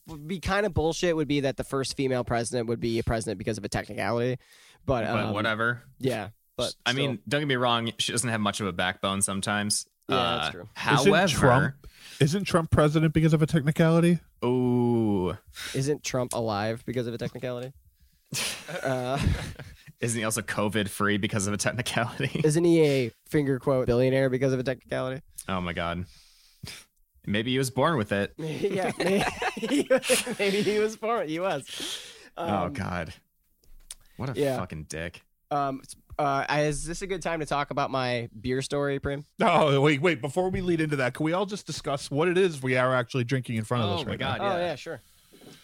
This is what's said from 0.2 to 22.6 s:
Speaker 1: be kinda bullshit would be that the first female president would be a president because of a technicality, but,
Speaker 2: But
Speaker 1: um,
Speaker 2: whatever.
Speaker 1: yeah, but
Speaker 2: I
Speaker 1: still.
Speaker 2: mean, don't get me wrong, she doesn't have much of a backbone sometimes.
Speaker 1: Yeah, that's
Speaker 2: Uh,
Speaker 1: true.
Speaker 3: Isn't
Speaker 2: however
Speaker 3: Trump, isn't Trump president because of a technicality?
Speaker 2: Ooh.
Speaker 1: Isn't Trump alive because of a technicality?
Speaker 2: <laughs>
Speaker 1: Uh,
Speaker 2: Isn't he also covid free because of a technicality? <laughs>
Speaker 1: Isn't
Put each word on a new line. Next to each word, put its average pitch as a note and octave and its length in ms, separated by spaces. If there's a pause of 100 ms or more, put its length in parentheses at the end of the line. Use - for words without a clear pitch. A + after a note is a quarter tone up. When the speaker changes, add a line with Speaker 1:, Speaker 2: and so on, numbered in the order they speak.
Speaker 1:
be F3+ 120
kinda G3+ 300
bullshit D#3+ 460
would D#3 120
be C#3+ 140
that C3+ 160
the B2+ 60
first C3+ 320
female C3 280
president A#2 460
would A#2 100
be A2+ 200
a A2+ 40
president A2+ 340
because G#2+ 200
of G2 60
a G#2 60
technicality, A2+ 680 (480)
but, A#2+ 200
Speaker 2:
But G#2+ 200
Speaker 1:
um, G#2+ 80
Speaker 2:
whatever. A2+ 500 (160)
Speaker 1:
yeah, A2+ 300 (280)
but A#2+ 180 (100)
Speaker 2:
I A#2+ 60
Speaker 1:
still. C#3 160
Speaker 2:
mean, B2 200
don't D3 140
get D3+ 60
me C3+ 80
wrong, A#2 420
she - 140
doesn't A#2 180
have A2+ 120
much G2+ 180
of G#2 80
a F2+ 60
backbone F#2+ 480
sometimes. G#2 640 (220)
Speaker 1:
Yeah, - 100
that's E2+ 300
Speaker 2:
Uh, D#2 40
Speaker 1:
true. F2 100
Speaker 3:
Isn't A#2 520
Speaker 2:
however F#3 200
Speaker 3:
Trump, B2 540 (320)
isn't D#3+ 260
Trump E3 260
president D#3 420
because D#3+ 200
of D3+ 80
a D#3+ 60
technicality? E3 720 (260)
Speaker 2:
Ooh. A#2+ 920 (360)
Speaker 1:
Isn't C3+ 300
Trump B2 300
alive A2+ 520
because B2 220
of A#2+ 60
a A#2 40
technicality? B2 560 (600)
Speaker 2:
<laughs> - 80 (420)
Speaker 1:
Uh, C3 360 (800)
Speaker 2:
Isn't A#2+ 180
he A2 60
also A2 180
covid G#2 460
free G#2 300
because G2+ 300
of G#2 60
a G#2 40
technicality? - 840
<laughs> - 20
Speaker 1:
Isn't D#3 200